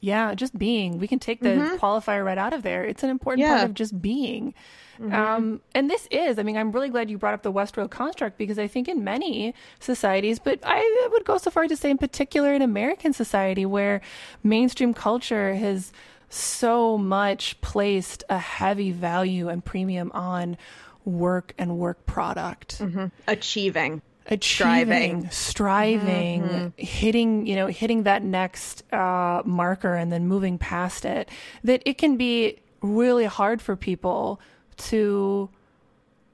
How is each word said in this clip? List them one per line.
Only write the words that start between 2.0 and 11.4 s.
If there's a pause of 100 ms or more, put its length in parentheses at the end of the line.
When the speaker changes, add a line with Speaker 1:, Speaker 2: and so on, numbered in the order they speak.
Speaker 1:
right
out
of
there.
It's
an
important
part
Speaker 2:
Yeah.
Speaker 1:
of
just
being. (460)
Speaker 2:
Mm-hmm.
Speaker 1:
Um, (140)
and
this
is,
I
mean,
I'm
really
glad
you
brought
up
the
Westworld
construct
because
I
think
in
many (260)
societies,
but
I
would
go
so